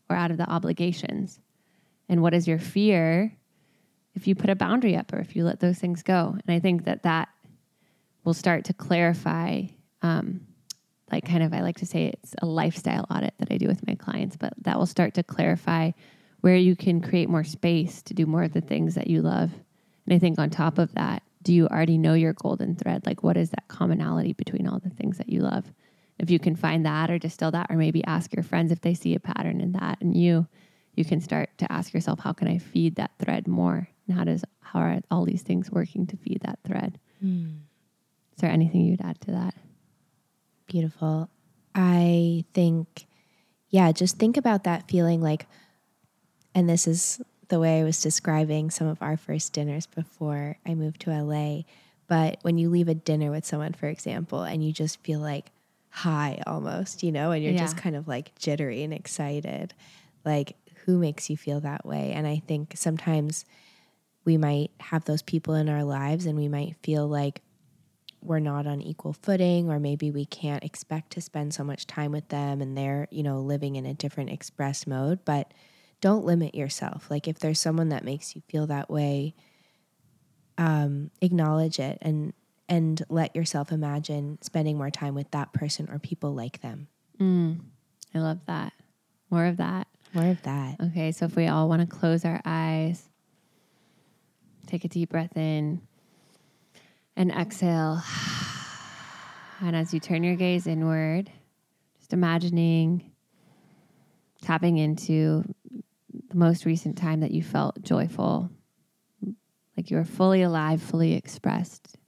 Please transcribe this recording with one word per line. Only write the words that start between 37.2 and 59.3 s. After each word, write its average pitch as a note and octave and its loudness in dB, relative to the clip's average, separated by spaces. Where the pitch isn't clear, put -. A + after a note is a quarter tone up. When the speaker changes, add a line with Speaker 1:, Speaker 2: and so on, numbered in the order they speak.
Speaker 2:
Hmm. E3 -4
Speaker 1:
Is - -4
there E3 2
anything E3 4
you'd F3 2
add F3+ -8
to G3 -6
that? F3+ -4
Speaker 2:
Beautiful. D#3+ -2
I E3+ 4
think, E3 2
yeah, F3+ 6
just F3+ 2
think A3+ 4
about A3 2
that E3+ 0
feeling E3+ 4
like, D#3 0
and F3 4
this E3 4
is E3 0
the E3+ 2
way D#3+ 6
I D#3+ 4
was D#3+ 2
describing D#3 0
some D#3+ -2
of D#3 -2
our D#3 -2
first - -6
dinners D3 -4
before D3+ -6
I E3 -2
moved D#3 -4
to E3 -4
L D3+ -2
A. D3+ -4
But D#3+ 2
when E3+ 2
you E3 4
leave F3 4
a E3 2
dinner D3+ 0
with D3+ -4
someone, D#3 -4
for D#3 -6
example, - -6
and D#3 -2
you D#3 0
just D#3 -4
feel, D3+ -4
like, D3+ -8
high D3 -2
almost, D#3+ -6
you E3+ 0
know, D3+ 0
and D#3 0
you're F3 2
just E3 -2
Speaker 1:
Yeah. E3+ -10
Speaker 2:
kind D#3+ -2
of, D3+ -8
like, C3+ -8
jittery D3 -4
and D#3 -6
excited, C#3+ -8